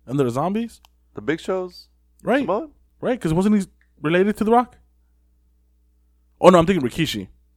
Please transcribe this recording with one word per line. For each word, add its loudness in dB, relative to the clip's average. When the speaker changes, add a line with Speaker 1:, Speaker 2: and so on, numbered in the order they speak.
Speaker 1:
and -2
they're 0
zombies. -4
Speaker 2:
The -14
Big -4
Show's -8
Speaker 1:
Right. 0
Speaker 2:
Samoan? -4
Speaker 1:
Right, -4
'cause -2
wasn't 2
he -6
related 0
to -2
The 0
Rock? 0
Oh, 6
no, 8
I'm 2
thinking 0
Rikishi. -6